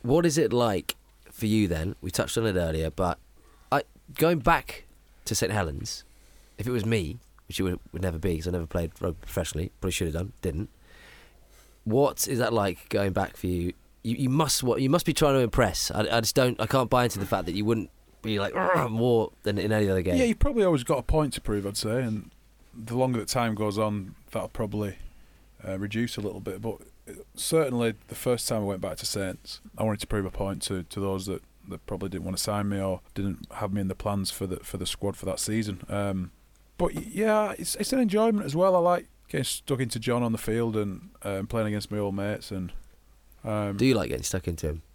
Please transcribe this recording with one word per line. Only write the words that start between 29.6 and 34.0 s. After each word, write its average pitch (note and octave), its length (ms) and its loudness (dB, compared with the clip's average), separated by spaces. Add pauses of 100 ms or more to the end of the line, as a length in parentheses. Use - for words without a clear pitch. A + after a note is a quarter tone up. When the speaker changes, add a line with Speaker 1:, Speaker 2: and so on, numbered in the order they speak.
Speaker 2:
I A2 60 0
wanted G#2+ 180 0
to - 60 -8
prove G2+ 180 0
a F2+ 60 -4
point G2 320 -4
to, F#2 200 -2
to - 160 -8
those F#2+ 260 -2
that, F#2+ 160 -6 (260)
that - 180 -12
probably G2 240 -6
didn't F2 160 -6
wanna F#2 120 -2
sign G#2 320 -2
me G2 120 0
or F#2+ 200 -2 (120)
didn't G2 320 -4 (100)
have G2 180 -4
me G2+ 80 0
in F#2+ 80 0
the F#2 60 -4
plans G2 360 -2